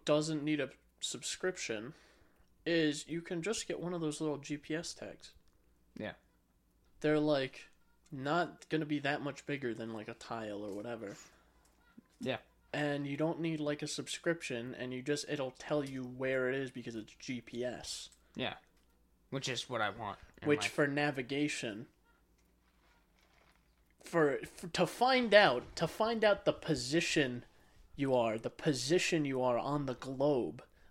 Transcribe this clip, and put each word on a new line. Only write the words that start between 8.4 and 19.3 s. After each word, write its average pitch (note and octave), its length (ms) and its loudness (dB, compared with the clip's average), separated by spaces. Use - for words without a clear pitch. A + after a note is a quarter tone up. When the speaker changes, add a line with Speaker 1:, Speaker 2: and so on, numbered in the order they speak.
Speaker 1:
gonna D#3 180 0
be D3 140 0
that C#3 220 0
much C#3 240 -6
bigger C#3 280 -2
than, A2+ 200 -6
like, G#2+ 140 -8
a A2+ 60 -10
Tile G#2+ 500 -8
or G2+ 100 -6
whatever. A2 420 -8
Speaker 2:
Yeah. C3 180 -4
Speaker 1:
And C#3+ 320 0
you C#3 100 -4
don't D#3 240 0
need, D#3+ 200 -2
like, D3 220 -2
a D3+ 40 -4
subscription, C3 920 -4
and B2+ 140 -6
you B2+ 100 -6
just, D3 260 -2
it'll C#3 300 -4
tell D3+ 260 0
you C3 200 -6
where B2+ 460 0
it C3 40 0
is C3+ 160 -4
because A#2+ 240 -10
it's G#2+ 240 -10
G B2+ 220 -6
P A#2+ 240 -6
S. - 460 -8
Speaker 2:
Yeah. B2+ 180 -4